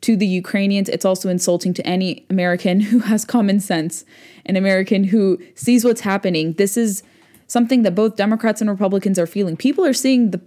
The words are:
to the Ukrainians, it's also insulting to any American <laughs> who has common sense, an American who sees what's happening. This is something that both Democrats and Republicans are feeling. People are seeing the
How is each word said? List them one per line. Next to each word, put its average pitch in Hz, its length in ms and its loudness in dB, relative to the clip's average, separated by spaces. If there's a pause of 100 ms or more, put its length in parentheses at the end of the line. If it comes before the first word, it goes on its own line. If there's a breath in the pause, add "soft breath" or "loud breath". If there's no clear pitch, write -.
to 226 160 2
the 196 100 0
Ukrainians, 196 600 -2
it's - 160 -6
also 190 240 0
insulting 180 460 -2
to - 120 -8
any 180 440 -4
American 180 500 0
<laughs> 208 80 -2
who 233 120 2
has 214 260 -2
common 202 340 0
sense, 170 460 -6 (400 loud breath)
an 190 100 -2
American 190 480 2
who 190 340 2 (160 loud breath)
sees 240 300 2
what's 233 180 2
happening. 180 520 -2
This 202 240 0
is 220 240 -2 (460 soft breath)
something 240 340 2
that 190 120 2
both 214 220 0
Democrats 220 460 0
and 214 80 0
Republicans 196 480 0
are 170 80 2
feeling. 175 320 -4
People 285 260 0
are 285 80 2
seeing 247 380 2
the 180 160 -6